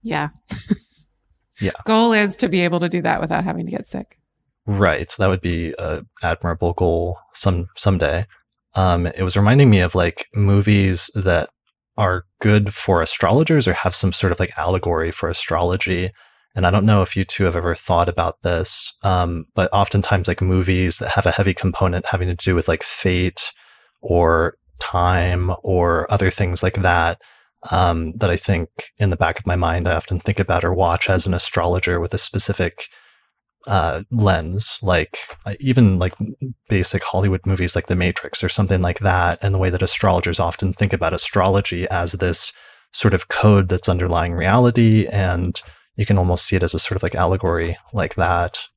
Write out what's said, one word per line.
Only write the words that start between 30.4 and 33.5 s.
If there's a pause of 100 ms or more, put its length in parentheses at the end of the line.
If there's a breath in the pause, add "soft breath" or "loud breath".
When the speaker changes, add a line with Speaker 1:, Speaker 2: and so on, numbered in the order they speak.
Speaker 2:
or
watch
as
an
astrologer
with
a
specific, (840 soft breath)